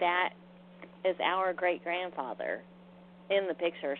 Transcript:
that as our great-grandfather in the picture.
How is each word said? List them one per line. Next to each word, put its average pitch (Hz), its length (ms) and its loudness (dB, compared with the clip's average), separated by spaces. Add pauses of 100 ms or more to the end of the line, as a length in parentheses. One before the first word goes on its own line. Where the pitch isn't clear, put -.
that 180 300 2 (720)
as 185 180 4
our 185 300 2
great-grandfather 170 1120 -2 (680)
in 196 180 4
the 165 60 0
picture. 160 440 -2